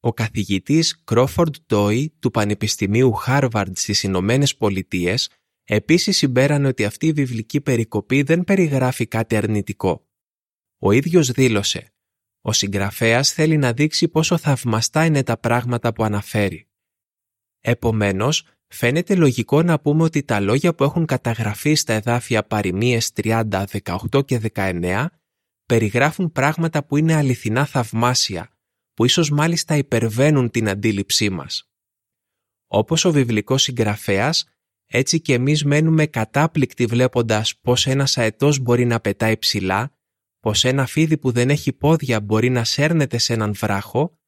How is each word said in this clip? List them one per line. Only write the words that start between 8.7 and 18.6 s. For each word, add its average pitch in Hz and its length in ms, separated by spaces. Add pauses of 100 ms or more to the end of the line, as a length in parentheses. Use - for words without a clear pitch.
κάτι 113 300
αρνητικό. 101 680 (720)
Ο 98 140
ίδιος 143 380
δήλωσε, 113 640 (460)
"Ο 107 120
συγγραφέας 104 800
θέλει 156 240
να 131 160
δείξει 151 360
πόσο 160 280
θαυμαστά 127 680
είναι 151 180
τα 117 160
πράγματα 117 540
που 113 120
αναφέρει". 104 640 (920)
Επομένως, 110 840 (240)